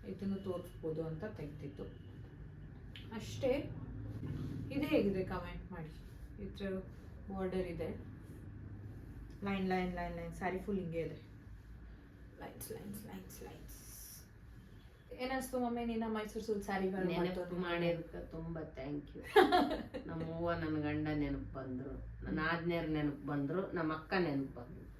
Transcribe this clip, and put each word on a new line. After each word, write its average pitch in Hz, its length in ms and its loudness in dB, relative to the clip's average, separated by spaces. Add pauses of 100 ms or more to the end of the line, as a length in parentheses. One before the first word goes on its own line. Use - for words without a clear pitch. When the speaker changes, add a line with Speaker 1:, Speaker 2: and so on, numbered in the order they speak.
Speaker 1:
ಇದನ್ನು 196 280 0
ತೋರಿಸ್ಬೋದು 165 680 0
ಅಂತ 160 180 -2
ತೆಗ್ದಿದ್ದು 147 580 -6 (1300)
ಅಷ್ಟೇ. 269 560 2 (1000)
ಇದು 285 140 2
ಹೇಗಿದೆ 202 380 6
ಕಾಮೆಂಟ್ 180 480 -4
ಮಾಡಿ. 160 160 -6 (540)
ಇದ್ರ 196 360 -2 (520)
ಬಾರ್ಡರ್ 185 360 2
ಇದೆ, 165 220 -2 (1600)
ಲೈನ್, 196 240 4
ಲೈನ್, 180 260 4
ಲೈನ್, 175 220 -2
ಲೈನ್, 170 180 -4
ಸ್ಯಾರಿ 185 240 0
ಫುಲ್ 196 200 0
ಹಿಂಗೆ 165 220 0
ಇದೆ, 156 140 -2 (1300)
ಲೈನ್ಸ್, - 300 -10
ಲೈನ್ಸ್, 202 360 -8
ಲೈನ್ಸ್, 185 360 -10
ಲೈನ್ಸ್. - 260 -10 (1400)
ಏನಿಸ್ತು 254 460 0
ಮಮ್ಮಿ 240 260 4
ನಿನ್ನ 226 220 2
ಮೈಸೂರು 214 380 0
ಸಿಲ್ಕ್ 202 200 2
ಸ್ಯಾರಿಗಳು 190 400 4
Speaker 2:
ನೆನಪು 170 160 6
Speaker 1:
ಮತ್ತು 175 240 4
ನಿನ್ನ 175 180 0
Speaker 2:
ಮಾಡಿದ್ದಕ್ಕೆ 170 680 2
ತುಂಬ 165 280 -4 (180)
thank 143 260 -2
you. - 220 -10 (420)
Speaker 1:
<laughs> - 420 -2
Speaker 2:
ನಮ್ಮ 165 240 -2
ಅವ್ವ, 170 220 2
ನನ್ನ 156 280 2
ಗಂಡ 151 260 2
ನೆನಪು 143 460 0
ಬಂದ್ರು, 131 680 -4
ನನ್ನ 156 160 2
Speaker 1:
ಹ್ಮ್. 165 180 4
Speaker 2:
ಆಜ್ಞೆಯರು 165 300 2
ನೆನಪು 147 380 2
ಬಂದ್ರು, 143 460 2
ನಮ್ಮ 160 220 4
ಅಕ್ಕ 156 240 -2
ನೆನಪು 135 420 2
ಬಂದ್ರು. - 280 -10 (120)